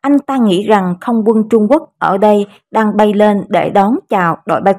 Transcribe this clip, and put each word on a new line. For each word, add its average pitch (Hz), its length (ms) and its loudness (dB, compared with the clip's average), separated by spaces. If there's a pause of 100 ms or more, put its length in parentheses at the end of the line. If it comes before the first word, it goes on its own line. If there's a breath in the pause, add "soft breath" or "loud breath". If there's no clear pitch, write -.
anh 285 180 0
ta 269 180 -4
nghĩ 208 300 0
rằng 190 340 0
không 233 260 -2
quân 220 240 0
Trung 214 200 2
Quốc 294 120 2 (160)
ở 170 200 -2
đây 208 280 2 (240 loud breath)
đang 214 260 -2
bay 208 180 2
lên 208 340 2
để 160 220 -2
đón 208 280 0 (100)
chào 175 380 -2
đội 151 140 -2
bay 196 180 0